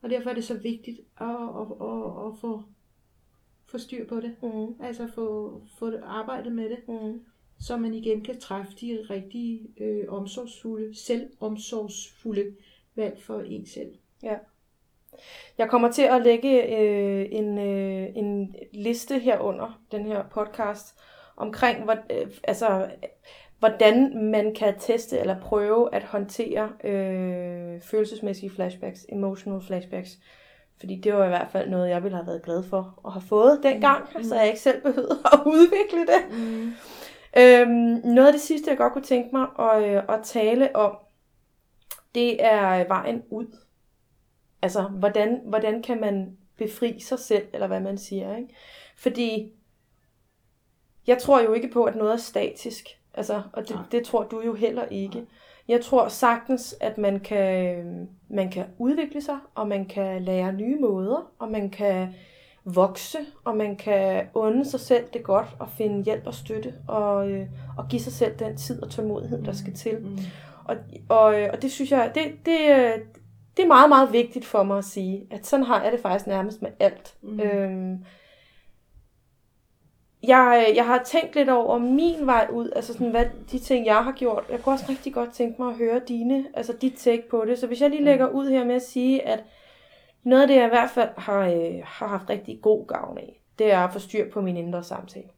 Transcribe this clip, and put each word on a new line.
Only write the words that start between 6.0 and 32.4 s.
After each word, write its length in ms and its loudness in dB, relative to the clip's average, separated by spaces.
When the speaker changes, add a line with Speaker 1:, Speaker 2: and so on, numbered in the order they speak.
Speaker 1:
arbejdet 460 -10
med 180 -6
det, 80 -10
Speaker 2:
Mhm. 340 -12
Speaker 1:
så 180 -10
man 160 -4
igen 300 -4
kan 160 -12
træffe 320 -12
de 280 -10
rigtige, 580 -10
øh, 320 -6
omsorgsfulde, 880 -12
selvomsorgsfulde 1600 -10
valg 260 -8
for 180 -12
en 260 -14
selv. 260 -16
Speaker 2:
Ja. 120 -6
Jeg 120 0
kommer 220 4
til 100 0
at 200 6
lægge, 580 4
øh, 520 0
en, 260 -4
øh, 580 -4
en 400 -6
liste 460 -4
her 200 0
under 420 -6
den 140 -8
her 260 -6
podcast 640 -8
omkring, 460 -2
hvor-, 380 -2
øh, 60 -6
altså, 460 -2
hvordan 580 4
man 240 0
kan 240 0
teste 400 -4
eller 220 -4
prøve 540 0
at 80 -4
håndtere, 680 -6
øh, 1000 -6
følelsesmæssige 680 -6
flashbacks, 600 -10
emotional 520 -6
flashbacks. 580 -10
Fordi 200 -12
det 140 0
var 120 4
i 40 0
hvert 220 -2
fald 180 -4
noget, 200 -2
jeg 140 -2
ville 140 -6
have 100 -10
været 160 -8